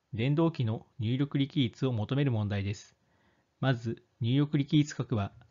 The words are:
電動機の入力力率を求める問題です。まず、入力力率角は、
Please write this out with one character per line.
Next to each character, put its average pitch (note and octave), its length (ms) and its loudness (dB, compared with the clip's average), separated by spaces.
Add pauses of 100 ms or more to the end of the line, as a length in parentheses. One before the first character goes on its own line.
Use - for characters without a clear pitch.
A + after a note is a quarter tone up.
(140)
電 C3 220 0
動 E3 160 4
機 C#3 140 -2
の A2+ 200 -4 (140)
入 A2+ 180 0
力 C#3+ 200 -2
力 C#3 220 0
率 B2+ 280 0
を B2+ 60 -2
求 G#2+ 220 -2
め C#3+ 100 2
る C3 60 2
問 G#2+ 180 0
題 G2+ 140 -2
で G2+ 100 -4
す。 - 220 -14 (640)
ま C3+ 140 2
ず、 A#2 300 -6 (160)
入 A#2+ 160 0
力 D3 220 2
力 C#3+ 200 2
率 D3 180 2
角 - 200 -4
は、 G2+ 160 -2 (180)